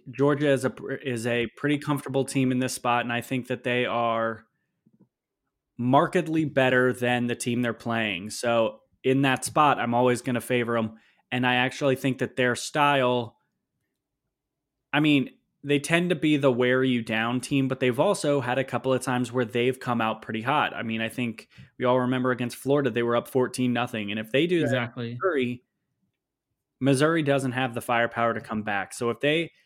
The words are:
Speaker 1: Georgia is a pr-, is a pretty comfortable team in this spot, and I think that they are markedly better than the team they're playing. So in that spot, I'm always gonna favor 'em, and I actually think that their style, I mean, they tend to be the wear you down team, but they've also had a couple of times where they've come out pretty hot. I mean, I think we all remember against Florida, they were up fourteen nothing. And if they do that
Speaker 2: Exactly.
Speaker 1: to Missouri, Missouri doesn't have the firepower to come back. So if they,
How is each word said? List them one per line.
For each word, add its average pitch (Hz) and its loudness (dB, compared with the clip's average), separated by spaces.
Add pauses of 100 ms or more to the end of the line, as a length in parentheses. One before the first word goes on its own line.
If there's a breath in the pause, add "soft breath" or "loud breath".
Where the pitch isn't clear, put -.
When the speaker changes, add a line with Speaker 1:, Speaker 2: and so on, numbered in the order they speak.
Speaker 1:
Georgia 143 2
is 131 2
a 120 0
pr-, - -10
is 123 -4
a 120 0 (100)
pretty 147 0
comfortable 135 -2
team 131 2
in 127 0
this 127 -2
spot, 120 0
and 120 -4
I 120 -2
think 127 -4
that 123 -6
they 123 0
are 113 -2 (1300)
markedly 156 2
better 127 2
than 120 0
the 117 -4
team 120 -2
they're 117 -2
playing. 110 -4
So 117 0 (240)
in 135 2
that 131 2
spot, 147 4
I'm 117 -2
always 120 2
gonna 120 -2
favor 120 0
'em, 113 -2 (360 loud breath)
and 127 0
I 123 2
actually 131 2
think 131 -2
that 120 -4
their 127 2
style, 131 0 (1500)
I 143 2
mean, 147 4 (340)
they 143 2
tend 170 0
to 175 0
be 151 2
the 135 4
wear 123 2
you 123 0
down 113 -2
team, 135 0
but 127 -4
they've 123 2
also 151 0
had 123 -2
a 135 2
couple 131 -2
of 123 0
times 123 0
where 123 0
they've 120 0
come 117 -2
out 110 -2
pretty 110 -6
hot. 131 0
I 95 -8
mean, 113 -4
I 113 -4
think 120 -6 (280 loud breath)
we 123 -2
all 127 4
remember 127 0
against 123 -4
Florida, 139 0
they 117 0
were 117 2
up 120 0
fourteen 127 0
nothing. 117 -4
And 107 -6
if 110 -10
they 151 4
do 175 0
that 147 0
Speaker 2:
Exactly. 120 -4
Speaker 1:
to 120 -10
Missouri, 123 -2 (1160)
Missouri 147 2
doesn't 135 0
have 127 -2
the 117 -6
firepower 117 0
to 113 -8
come 110 -6
back. 101 -4
So 120 -4
if 113 -6
they, 156 0 (120)